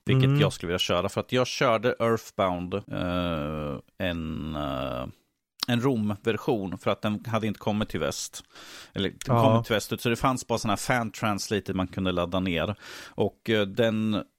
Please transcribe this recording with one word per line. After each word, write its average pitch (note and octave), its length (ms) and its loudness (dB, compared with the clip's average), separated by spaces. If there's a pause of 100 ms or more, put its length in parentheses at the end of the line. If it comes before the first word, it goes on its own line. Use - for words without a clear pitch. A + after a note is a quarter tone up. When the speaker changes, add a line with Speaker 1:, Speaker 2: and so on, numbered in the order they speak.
Speaker 1:
vilket C3 200 6
Speaker 2:
Mm. C#3 160 6
Speaker 1:
jag F#2+ 120 4
skulle - 160 -6
vilja F2+ 100 2
köra, F2+ 300 2
för - 120 -4
att - 120 -6
jag B2+ 140 4
körde A#2 520 2
Earthbound, F#2+ 760 0
eh, F2 1300 -4
en, D#2+ 480 -4
eh, C2 500 -4 (640)
en A#2+ 120 2
rom-version, G#2+ 1000 0
för - 120 -2
att G2 120 -2
den G#2 240 -2
hade A2 200 -2
inte G#2 140 -4
kommit G#2+ 280 -2
till F#2 120 -4
väst. - 440 -4 (480)
Eller, G2 160 0
den - 100 -12 (180)
Speaker 2:
Ja. A#2 60 6 (120)
Speaker 1:
kom A2+ 100 4
till A2+ 100 0
väst, G#2 260 -2
så - 80 0
det A#2 80 2
fanns C3 300 0
bara A#2 120 0
såna G#2+ 140 0
här G2 40 0
fan-translated G#2+ 960 -2
man F#2 120 0
kunde F#2 260 -2
ladda F2 280 0
ner. F#2 340 0 (340)
Och, - 420 -2
eh, G#2+ 160 4
den A2 560 2 (160)